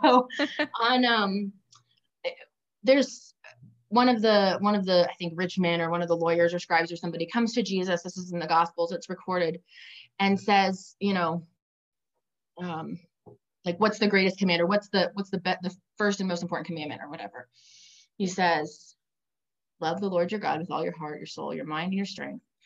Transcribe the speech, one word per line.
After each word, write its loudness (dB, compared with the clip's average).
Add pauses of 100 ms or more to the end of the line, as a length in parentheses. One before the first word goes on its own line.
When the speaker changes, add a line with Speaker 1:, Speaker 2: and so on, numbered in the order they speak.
Speaker 1:
So 6 (120)
Speaker 2:
<laughs> -4
Speaker 1:
on, 4
um, 0 (1300)
there's 2 (560)
one 4
of 2
the, 4
one 2
of 0
the, 4
I -8
think, -8
rich -2
men 2
or 0
one 0
of -2
the 2
lawyers 2
or -4
scribes 0
or -8
somebody -6
comes -2
to 0
Jesus, -2
this -12
is -10
in -4
the -6
Gospels, 0
it's -8
recorded, -4 (580)
and 2
says, 0
you 0
know, -2 (1120)
um, -8 (680)
like, -4
"What's 4
the 4
greatest 4
command?" 2
or 4
"What's 0
the, 2
what's -8
the -2
be-, 0
the -6 (220)
first 0
and -2
most -4
important -8
commandment?" -8
or -14
whatever. -14 (720)
He -2
says, -2 (840)
"Love -4
the -2
Lord 0
your -4
God -2
with -8
all -4
your -6
heart, -10
your -16
soul, -10
your -10
mind, -6
and -4
your -2
strength." -12 (220)